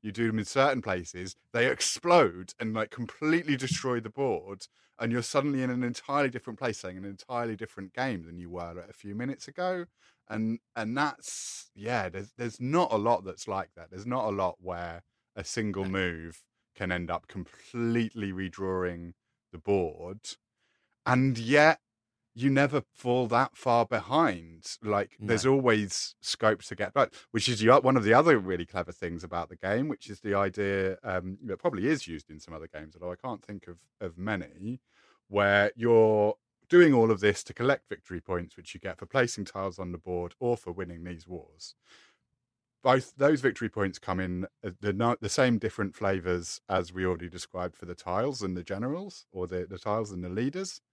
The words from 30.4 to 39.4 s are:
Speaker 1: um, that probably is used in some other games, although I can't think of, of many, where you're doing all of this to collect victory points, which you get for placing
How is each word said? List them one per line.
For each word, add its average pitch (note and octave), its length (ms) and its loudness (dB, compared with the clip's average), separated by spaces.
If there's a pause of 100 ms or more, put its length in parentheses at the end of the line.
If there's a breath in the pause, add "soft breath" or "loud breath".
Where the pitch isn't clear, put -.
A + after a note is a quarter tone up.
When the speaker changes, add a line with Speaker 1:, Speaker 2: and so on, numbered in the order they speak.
Speaker 1:
um, F#2 420 -4
that G2+ 140 -6
probably A#2 300 -2
is D3 180 -2
used D#2+ 240 -12
in D#2 80 -18
some E2 160 -18
other D#2+ 140 -14
games, D#2 260 -16
although F2 160 -10
I F2+ 60 -8
can't A#2 260 -10
think G2+ 240 -14
of, F2 120 -18 (220)
of E2+ 180 -10
many, G2 640 -6 (460 soft breath)
where G2+ 480 6
you're A2 600 6 (320)
doing F3 260 10
all A2+ 160 6
of G#2 80 4
this G2+ 240 4
to - 120 -14
collect C3 340 0
victory F2+ 320 -10
points, F2 360 -6
which - 160 -18
you - 60 -14
get F#2 200 -10
for G2 80 -14
placing A#2+ 400 0